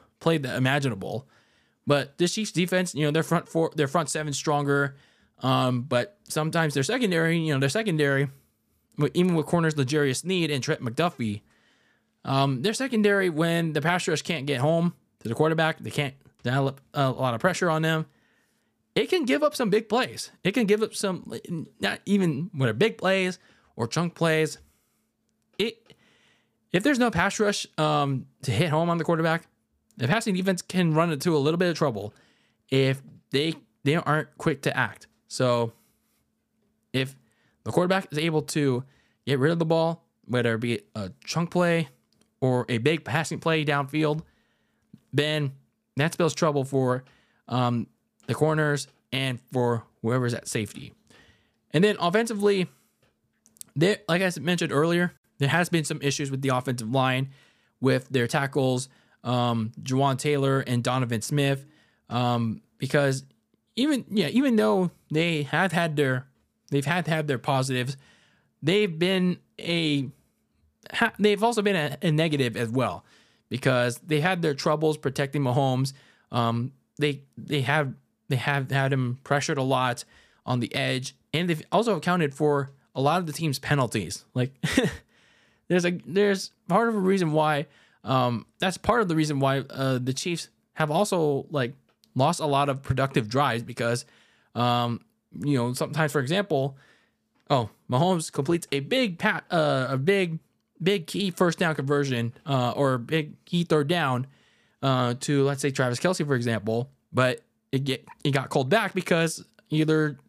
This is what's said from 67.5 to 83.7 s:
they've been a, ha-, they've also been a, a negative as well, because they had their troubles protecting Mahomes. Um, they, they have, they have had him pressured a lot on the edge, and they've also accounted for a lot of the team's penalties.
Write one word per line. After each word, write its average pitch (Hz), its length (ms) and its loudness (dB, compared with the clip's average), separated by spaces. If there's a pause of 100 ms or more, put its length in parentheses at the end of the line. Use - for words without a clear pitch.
they've 180 360 2
been 180 400 2 (220)
a, 156 500 -2 (800)
ha-, 226 280 0
they've 202 240 2
also 226 180 2
been 202 140 0
a, 147 260 -2
a 175 100 2
negative 147 440 0
as 113 140 -4
well, 113 360 -2 (440)
because 123 500 0
they 151 220 -2
had 180 200 0
their 156 120 0
troubles 156 440 0
protecting 139 440 -2
Mahomes. 131 520 2 (380)
Um, 117 400 0 (260)
they, 143 260 -2 (140)
they 143 240 -4
have, 139 320 0 (360)
they 135 80 0
have 135 340 -2
had 135 220 0
him 127 300 -2
pressured 143 340 0
a 135 60 -2
lot 127 420 0 (400)
on 123 140 0
the 117 140 -4
edge, 131 420 -4 (180)
and 175 160 0
they've 156 220 -2
also 208 260 2
accounted 165 360 0
for 143 380 0 (220)
a 131 80 -4
lot 156 180 2
of 185 60 -4
the 151 80 -8
team's 151 260 -4
penalties. 117 640 -2 (100)